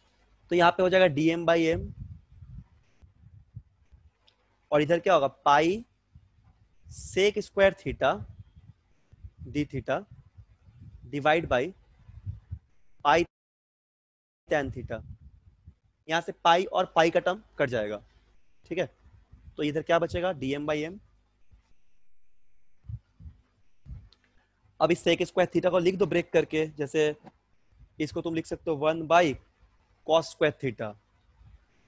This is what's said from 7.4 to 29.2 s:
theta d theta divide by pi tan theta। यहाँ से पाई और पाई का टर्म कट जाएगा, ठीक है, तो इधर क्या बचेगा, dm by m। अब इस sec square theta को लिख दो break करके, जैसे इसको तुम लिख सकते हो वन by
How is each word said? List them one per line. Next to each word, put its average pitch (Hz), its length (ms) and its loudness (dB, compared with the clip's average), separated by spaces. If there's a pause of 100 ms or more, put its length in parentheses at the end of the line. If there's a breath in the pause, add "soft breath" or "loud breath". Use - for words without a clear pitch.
theta 147 440 -2 (1200)
d 143 180 -6
theta 139 380 -6 (1080)
divide 151 320 0
by 135 260 -2 (1300)
pi 160 200 4 (1200)
tan 143 220 0
theta। 117 320 -10 (1080)
यहाँ 165 120 -2
से 185 120 -8
पाई 175 320 4
और - 320 -4
पाई 165 140 6
का 170 100 2
टर्म 185 220 -2 (160)
कट 139 120 0
जाएगा, 104 320 -4 (680)
ठीक 170 100 -8
है, 156 160 -4 (600)
तो 156 60 -6
इधर 147 200 -2
क्या 170 160 2
बचेगा, 175 340 -2
dm 143 340 -6
by 151 240 -4
m। 202 80 -16 (3750)
अब 156 100 4
इस 170 140 -2
sec 170 160 2
square 175 260 0
theta 175 240 0
को 180 80 2
लिख 180 180 0
दो 185 100 0
break 170 260 -2
करके, 156 340 0
जैसे 151 500 -2 (840)
इसको 156 200 -4
तुम 165 140 -6
लिख 160 120 -4
सकते - 240 -8
हो 151 60 -2
वन 156 320 -2
by 165 280 4 (680)